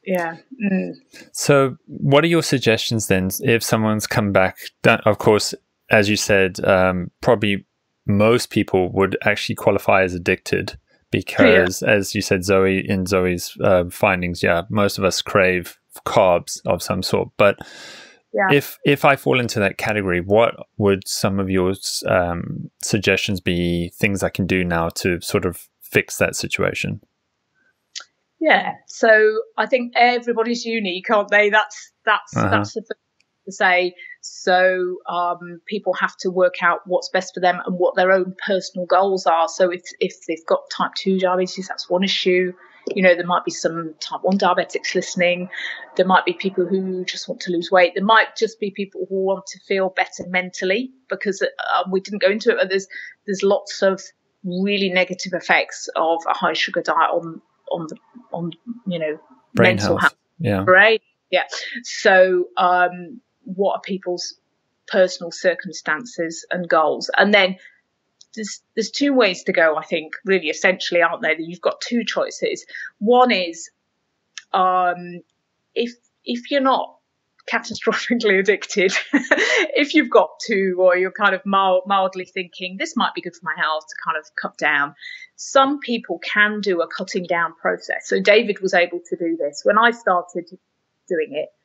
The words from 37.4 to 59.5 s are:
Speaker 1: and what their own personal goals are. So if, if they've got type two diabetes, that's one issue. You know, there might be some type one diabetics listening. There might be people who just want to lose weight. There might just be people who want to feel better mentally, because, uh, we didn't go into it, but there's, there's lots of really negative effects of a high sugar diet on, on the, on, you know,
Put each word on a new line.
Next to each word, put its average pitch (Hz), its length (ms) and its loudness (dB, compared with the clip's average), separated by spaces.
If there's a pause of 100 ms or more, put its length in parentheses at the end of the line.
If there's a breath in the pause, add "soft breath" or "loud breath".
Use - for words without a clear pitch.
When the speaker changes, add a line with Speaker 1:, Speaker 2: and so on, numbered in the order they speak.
Speaker 1:
and 180 120 -6
what 175 180 0
their 185 160 4
own 185 240 2 (100)
personal 185 400 -4
goals 190 420 2
are. 165 200 2
So 185 220 2
if, 175 140 -8 (160)
if - 280 -6
they've 165 200 -6
got - 280 -2
type - 200 -4
two 190 240 0
diabetes, 185 480 -2
that's - 220 -12
one 180 140 2
issue. 185 500 0 (400 soft breath)
You 196 80 -2
know, 180 140 6
there 175 100 -6
might 175 200 -2
be 165 60 -6
some 165 500 -6
type - 220 -10
one 190 140 2
diabetics 185 560 0
listening. 180 560 -2 (460 loud breath)
There 185 100 4
might 185 200 4
be 180 80 -2
people 190 320 -2
who 185 400 -4
just - 240 -12
want - 120 -8
to 180 100 -6
lose 170 200 -4
weight. 180 240 6
There 190 80 -4
might 214 340 4
just 214 220 -2
be 202 120 -6
people 196 380 -8
who 190 140 -4
want 190 240 -2
to - 120 -18
feel 190 300 -2
better 185 380 -6
mentally, 185 640 -4 (180)
because, 196 320 -4
uh, - 480 -2
we 185 120 -2
didn't 196 200 -8
go 185 80 4
into 220 220 0
it, - 80 2
but 190 100 2
there's, 190 180 -2 (380 loud breath)
there's 190 180 -4
lots 196 380 0
of 190 200 2 (420)
really 196 460 -2
negative 185 440 -2
effects - 640 -2
of 165 240 0 (100)
a - 40 0
high 170 200 -2
sugar 175 280 -4
diet 165 300 0
on, 165 300 -6 (300)
on 165 160 -6
the, 147 80 -14 (380)
on, 170 180 -6 (340)
you 175 140 -4
know, 156 180 -4 (360)